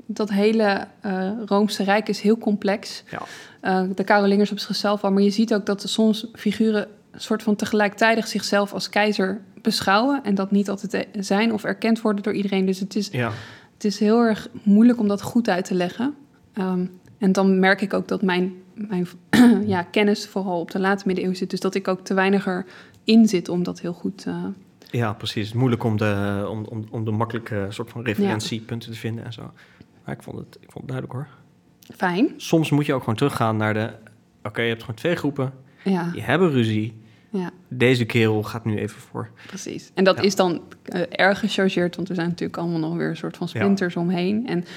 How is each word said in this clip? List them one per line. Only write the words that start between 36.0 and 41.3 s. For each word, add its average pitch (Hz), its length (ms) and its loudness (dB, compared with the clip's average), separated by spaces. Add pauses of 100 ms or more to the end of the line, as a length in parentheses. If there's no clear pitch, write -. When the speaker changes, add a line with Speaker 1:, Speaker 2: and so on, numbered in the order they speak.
Speaker 2:
Die 151 100 -8
hebben 156 300 2
ruzie. 110 480 0 (300)
Speaker 1:
Ja. 180 200 -6 (180)
Speaker 2:
Deze 123 380 2
kerel 107 380 2
gaat 113 220 -10
nu 107 120 -2
even 107 240 -8
voor. - 280 -12 (180)
Speaker 1:
Precies. - 460 -12
En 190 100 2
dat 190 140 6
Speaker 2:
Ja. - 60 -2
Speaker 1:
is 196 120 2
dan, 180 260 2 (220)
eh, - 260 -4
erg 190 300 2